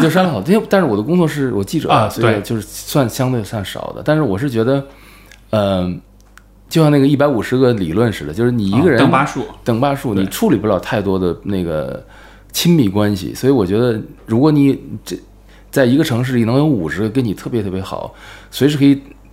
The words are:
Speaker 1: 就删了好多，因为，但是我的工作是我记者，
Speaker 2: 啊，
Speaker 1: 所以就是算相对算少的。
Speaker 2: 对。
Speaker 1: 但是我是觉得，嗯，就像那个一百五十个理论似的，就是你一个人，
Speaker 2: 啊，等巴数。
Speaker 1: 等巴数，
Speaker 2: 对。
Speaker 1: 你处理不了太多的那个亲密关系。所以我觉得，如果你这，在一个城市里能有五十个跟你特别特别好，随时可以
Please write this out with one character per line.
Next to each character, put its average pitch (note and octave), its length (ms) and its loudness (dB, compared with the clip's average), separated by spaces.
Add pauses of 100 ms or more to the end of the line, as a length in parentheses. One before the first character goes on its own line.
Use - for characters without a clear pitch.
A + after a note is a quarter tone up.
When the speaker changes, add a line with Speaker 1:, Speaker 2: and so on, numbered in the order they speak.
Speaker 1:
就 D#3 80 4
删 F#3 140 2
了 E3+ 80 0
好 G2 100 -2
多， D3+ 100 0
因 A3 80 4
为， A3 80 -4
但 G3 120 2
是 F3+ 40 2
我 A2 120 0
的 G#2 80 0
工 D#3+ 120 0
作 E3+ 120 4
是 C#3 240 -2
我 G2+ 100 0
记 D#3 160 -4
者， - 100 -2
Speaker 2:
啊， A#2 200 2
Speaker 1:
所 A2 240 0
以 G#2 100 -2
就 A#2 140 -4
是 G#2 60 -4
算 - 460 -4
相 B2+ 220 -2
对 A#2 140 -2
算 G2+ 200 -8
少 - 300 -10
的。 - 60 -12
Speaker 2:
对。 - 40 -10
Speaker 1:
但 D3+ 120 0
是 D#3 60 0
我 G2+ 140 0
是 C3+ 140 -4
觉 A2+ 140 0
得， C#3 200 0 (640)
嗯， F#2+ 500 0 (680)
就 E3 140 2
像 D3+ 80 4
那 D3 80 4
个 C3+ 80 4
一 C#3+ 100 4
百 C#3 80 4
五 C3+ 160 2
十 B2+ 160 -2
个 B2+ 180 4
理 F2+ 180 -2
论 A2 200 2
似 D2 140 -10
的， D2+ 80 -8
就 A2+ 100 0
是 B2 60 2
你 A2 180 0
一 A2 120 2
个 F3 100 4
人， A#2 80 4
Speaker 2:
啊， - 40 4
等 E3 100 4
巴 C3+ 120 2
数。 C3+ 220 -6 (160)
Speaker 1:
等 A#2 180 0
巴 C#3 140 0
数， C3+ 180 -4
Speaker 2:
对。 F#2+ 120 0
Speaker 1:
你 F#2+ 40 -2
处 A3 220 0
理 B2+ 60 4
不 G2+ 100 -2
了 F#2+ 140 2
太 A2 200 -4
多 F#2+ 160 0
的 F2+ 280 -2
那 G2 180 -4
个 C#2+ 420 -6 (480)
亲 E3+ 220 2
密 B2+ 140 4
关 G#2 260 0
系。 F2+ 200 -8
所 B2+ 140 -2
以 C#3 40 6
我 A#2 140 2
觉 G2+ 120 0
得， A#2 220 0 (260)
如 A2+ 140 0
果 D#3 100 4
你 C#3 280 2 (260)
这， - 120 -10 (540)
在 C#3 140 2
一 B2+ 140 4
个 D#3+ 40 2
城 B2 220 -2
市 C3 80 -4
里 A#2 120 2
能 A#2 120 0
有 D3 80 2
五 G#2+ 240 0
十 D#2 140 -6
个 A2 80 -2
跟 B2+ 120 -2
你 G2+ 120 -4
特 - 160 -12
别 A#2 120 -2
特 G2 80 -6
别 F#2 80 -6
好， - 360 -10 (360)
随 - 160 2
时 D3 120 0
可 C#3 80 4
以 C#3 120 4 (340)